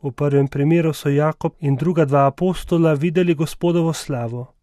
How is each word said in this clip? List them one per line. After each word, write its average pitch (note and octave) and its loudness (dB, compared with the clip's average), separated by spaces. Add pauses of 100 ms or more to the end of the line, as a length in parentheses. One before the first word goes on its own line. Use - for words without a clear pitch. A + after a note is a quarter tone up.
V C#3 -6
prvem C#3 0
primeru D#3+ 2
so - -4
Jakob D3+ -2
in C#3 0
druga D#3+ 0
dva C#3 2
apostola E3 0
videli E3+ 0
Gospodovo E3 -2
slavo, B2 -6 (180)